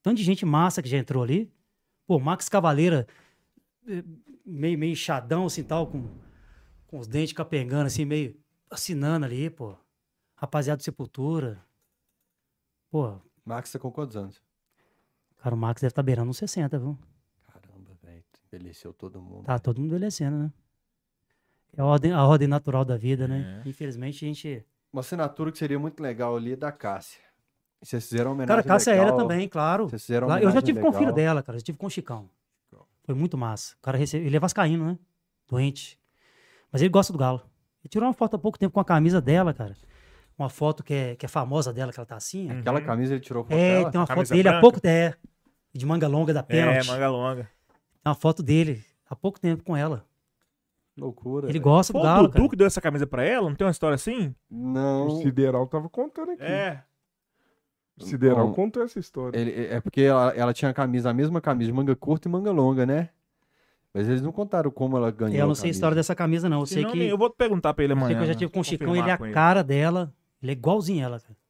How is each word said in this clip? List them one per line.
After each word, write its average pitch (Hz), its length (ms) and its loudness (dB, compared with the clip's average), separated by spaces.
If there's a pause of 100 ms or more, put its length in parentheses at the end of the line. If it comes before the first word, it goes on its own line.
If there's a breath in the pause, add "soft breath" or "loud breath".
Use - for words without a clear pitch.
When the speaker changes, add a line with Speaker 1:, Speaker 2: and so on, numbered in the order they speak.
Speaker 1:
Tanto 226 160 0
de 214 60 -2
gente 185 220 2
massa 160 360 2
que 127 80 -8
já 135 80 0
entrou 127 260 -2
ali. 175 280 -2 (560)
Pô, 185 120 2
Max 156 300 -4
Cavaleira, 160 560 2 (800 soft breath)
eh, 180 160 -10 (420)
meio, 160 340 -4
meio 165 140 -2
inchadão, 151 540 -4
assim, 156 160 -8
tal, 165 240 -4
com, 123 200 -10 (800 soft breath)
com 147 140 -16
os 117 80 -14
dentes 151 260 -4
capengando, 143 540 -4
assim, 147 180 -4
meio 147 320 -6 (320)
assinando 151 560 -4
ali, 131 240 -6
pô. 113 240 -14 (640)
Rapaziada 147 420 -2
do - 60 -14
Sepultura. 135 760 -6 (1300)
Pô. 123 260 -4 (300)
Speaker 2:
Max 117 260 -10
tá 135 80 -12
com 127 120 -10
quantos 127 260 -12
anos? 98 240 -14 (960)
Speaker 1:
Cara, 120 180 -4
o - 20 -4
Max 113 240 -4
deve 131 120 -2
tá 139 100 -2
beirando 120 260 -2
uns 127 80 -8
sessenta, 156 400 -6
viu? 135 200 -8 (540)
Speaker 2:
Caramba, 95 400 -20 (120)
velho. 87 200 -20 (280)
Envelheceu 87 420 -20
todo 92 280 -18
mundo. 92 240 -20
Speaker 1:
Tá 123 140 0
todo 120 200 -4
mundo 151 100 -4
envelhecendo, 170 480 -4
né? 147 140 -4 (1200)
É 143 60 -4
a 139 40 0
ordem, 147 260 4
a 151 140 4
ordem 147 220 6
natural 139 360 0
da 127 140 -2
vida, 127 300 -2
né? 120 380 -6
Speaker 3:
É. 135 40 -8
Speaker 1:
Infelizmente, 139 560 -10
a - 20 -6
gente 147 380 -10 (260)
Speaker 2:
Uma 233 100 -6
assinatura 160 500 -4
que 156 60 -18
seria 143 200 -2
muito 147 240 -8
legal 120 340 -4
ali 117 180 -6
é - 20 -4
da 143 160 -8
Cássia. 98 500 -12 (600)
E - 40 -20
vocês 117 240 -8
fizeram 120 220 -2
uma 135 40 -4
homenagem 214 280 2
Speaker 1:
Cara, 185 120 4
Cássia 233 180 2
Speaker 2:
legal. 190 160 6
Speaker 1:
era 254 80 2
também, 190 300 0
claro. 170 400 0
Speaker 2:
Vocês 117 140 -10
fizeram 120 260 0
uma 151 60 2
Speaker 1:
Lá, 185 60 2
eu 214 60 4
já - 40 8
Speaker 2:
homenagem 254 160 4
Speaker 1:
tive 285 160 0
com 320 80 4
o - 20 4
filho 294 140 2
Speaker 2:
legal. - 100 0
Speaker 1:
dela, 156 280 2
cara. 117 160 -10
Eu - 20 -10
tive 147 160 -8
com 196 80 -10
o 190 40 -6
Chicão. 113 400 -10 (760)
Foi 139 120 -4
muito 151 220 -2
massa. 113 380 -6
O - 60 -20
cara 135 160 -2
rece-, 147 200 -2
ele 151 180 0
é 151 40 4
vascaíno, 165 460 0
né? 175 120 -4 (500)
Doente. 135 500 -4 (760 soft breath)
Mas 131 100 0
ele 185 80 4
gosta 196 240 4
do 151 60 2
Galo. 127 200 0 (420)
Ele - 80 -20
tirou 220 180 0
uma 262 60 0
foto 220 220 -2
há 175 40 -4
pouco 208 200 -4
tempo 196 140 0
com 202 80 2
a - 40 0
camisa 165 360 4
dela, 160 320 2
cara. 98 240 -10 (600 soft breath)
Uma 135 120 -6
foto 151 340 -2
que 147 100 -8
é, 127 220 -4
que - 100 -12
é - 40 -12
famosa 135 420 -2
dela, 123 220 -6
que - 60 -16
ela 117 60 -14
tá 113 120 -16
assim, 185 320 -10
ó. 120 40 -8
Speaker 3:
Uhum. 127 60 -8
Speaker 2:
Aquela 123 220 0
camisa 131 320 -2
ele 127 80 -4
tirou 120 240 -6
foto 156 80 -4
Speaker 1:
É, 180 260 4
Speaker 2:
dela? 165 120 0
Speaker 1:
tem 175 100 0
uma 165 60 0
foto 131 80 -2
Speaker 3:
Camisa 175 200 2
Speaker 1:
dele 190 140 6
há - 40 8
Speaker 3:
branca? 170 80 6
Speaker 1:
pouco, 233 260 8
é, 165 280 2 (580)
de 131 120 -8
manga 156 220 0
longa 151 260 2
da 143 80 0
Speaker 3:
É, - 20 -10
Speaker 1:
pênalti. 131 440 2
Speaker 3:
manga 131 220 0
longa. 123 340 -4
Speaker 1:
Tem - 680 -10
uma 143 60 2
foto 160 280 2
dele 147 400 2 (260)
há 127 60 -10
pouco 196 240 -6
tempo 165 240 -2
com 165 140 -4
ela. 143 280 -4 (920)
Speaker 2:
Loucura, 135 480 -8
Speaker 1:
Ele 143 80 -4
Speaker 2:
velho. 151 100 -2
Speaker 1:
gosta 156 300 6
do 285 60 0
Speaker 3:
Pô, 320 40 4
Speaker 1:
Galo, 180 220 8
Speaker 3:
o - 20 2
Dudu 127 120 0
Speaker 1:
cara. 277 100 6
Speaker 3:
que - 60 -2
deu 196 120 6
essa - 140 0
camisa 143 260 0
pra 127 160 -2
ela? 208 240 2
Não 143 80 -2
tem 190 100 0
uma 185 60 4
história 156 240 2
assim? 185 400 -4 (140)
Speaker 2:
Não. 135 580 -2
Speaker 4:
O 156 140 -2
Sideral 131 460 2
tava 156 200 -6
contando 311 440 -8
aqui. 143 120 -10
Speaker 3:
É. 175 400 -4 (1160)
Speaker 4:
O - 40 -18
Sideral 120 440 4
Speaker 2:
Não. 104 60 -2
Speaker 4:
contou 214 300 -2
essa 233 160 -8
história. 127 400 -8
Speaker 2:
Ele, 117 120 -2 (160)
é 117 140 -4
porque 135 200 -2
ela, 131 340 6
ela 120 180 0
tinha 139 160 -2
a 127 40 -2
camisa, 123 360 0
a 117 40 0
mesma 156 280 0
camisa, 120 320 0
manga 135 220 2
curta 156 320 -2
e 175 40 -2
manga 196 200 -2
longa, 131 340 4
né? 156 240 0 (840)
Mas 104 140 0
eles 127 140 0
não 156 100 -4
contaram 185 380 -2
como 131 280 -2
ela 117 120 2
ganhou 110 260 -2
Speaker 1:
É, 139 60 2
eu 147 40 4
não 151 80 2
Speaker 2:
a - 20 2
Speaker 1:
sei 127 60 -8
a - 20 -6
Speaker 2:
camisa. 175 140 -2
Speaker 1:
história 160 180 2
dessa 165 200 0
camisa, 170 340 0
não. 147 100 2
Eu 143 80 -2
sei - 140 -4
Speaker 3:
Senão, - 100 -2
Speaker 1:
que 170 80 -2
Speaker 3:
nem, 175 80 0
eu 202 100 0
vou 226 120 2
perguntar 185 440 0
pra 147 100 0
ele 139 100 2
Speaker 1:
eu 139 40 2
sei 135 60 2
Speaker 3:
amanhã, 117 140 2
Speaker 1:
que 113 60 0
eu - 40 0
já 160 60 0
Speaker 3:
né? - 60 -4
Speaker 1:
tive 175 120 -4
com 185 80 -2
o 170 40 0
Chicão, 156 240 -4
Speaker 3:
Confirmar 175 200 0
Speaker 1:
ele 185 40 2
é - 20 4
a 170 40 0
Speaker 3:
com 120 80 -8
ele. 107 80 -6
Speaker 1:
cara 170 300 6
dela. 151 500 0 (280)
Ele 131 100 -6
é - 20 -4
igualzinho 160 500 0
ela, 120 160 -8
cara. 110 160 -20 (140)